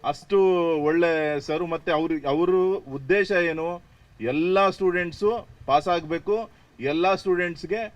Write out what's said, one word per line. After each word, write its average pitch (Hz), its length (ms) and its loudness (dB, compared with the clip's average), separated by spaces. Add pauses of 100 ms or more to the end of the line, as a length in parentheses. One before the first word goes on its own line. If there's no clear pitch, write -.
ಅಷ್ಟು 147 340 -2 (440)
ಒಳ್ಳೆ 156 580 2
ಸರು. 160 260 -4
ಮತ್ತೆ 165 260 -4
ಅವ್ರು, 156 360 -2
ಅವ್ರ 165 220 2 (440)
ಉದ್ದೇಶ 185 360 0
ಏನು, 170 520 -2 (380)
ಎಲ್ಲ 175 500 2
ಸ್ಟೂಡೆಂಟ್ಸು 185 760 -2 (180)
ಪಾಸ್ 147 220 2
ಆಗಬೇಕು, 170 640 -2 (300)
ಎಲ್ಲ 165 340 0
ಸ್ಟೂಡೆಂಟ್ಸ್‌ಗೆ 180 800 -4